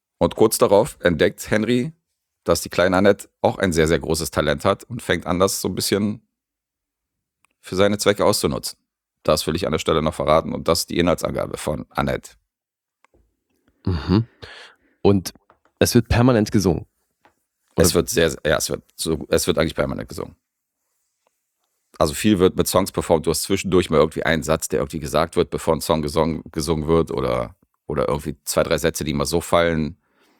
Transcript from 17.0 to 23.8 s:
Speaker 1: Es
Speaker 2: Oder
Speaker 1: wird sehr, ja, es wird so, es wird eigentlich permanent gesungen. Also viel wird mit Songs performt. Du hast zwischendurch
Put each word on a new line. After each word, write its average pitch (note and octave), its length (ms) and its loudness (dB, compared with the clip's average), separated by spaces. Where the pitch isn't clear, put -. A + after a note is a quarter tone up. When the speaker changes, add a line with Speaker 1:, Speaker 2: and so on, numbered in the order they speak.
Speaker 1:
Es - 140 4
Speaker 2:
Oder - 60 -2
Speaker 1:
wird E2+ 140 0
sehr, E2 260 2
ja, D2+ 120 2
es - 120 -4
wird - 140 -8
so, D#2 340 -6
es E2 180 0
wird F#2 100 0
eigentlich D#2+ 180 -2
permanent C2 340 -4
gesungen. - 260 -12
Also E2 160 2
viel G#2+ 260 2
wird F2+ 160 4
mit F2 120 0
Songs F#2 240 0
performt. E2 340 0
Du E2 60 0
hast - 120 -2
zwischendurch F#2 460 0